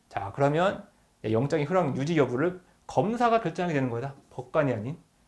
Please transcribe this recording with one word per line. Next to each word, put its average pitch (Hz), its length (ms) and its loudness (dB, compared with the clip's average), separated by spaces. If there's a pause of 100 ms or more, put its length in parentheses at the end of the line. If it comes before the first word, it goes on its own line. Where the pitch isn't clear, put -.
자, 101 260 -8
그러면 160 520 2 (380)
영장의 139 420 2
효력 160 300 0
유지 147 200 0
여부를 143 440 2 (260)
검사가 226 540 2
결정하게 170 340 -4
되는 131 160 0
거다. 123 240 -6 (160)
법관이 139 420 -2
아닌. 113 240 -6 (320)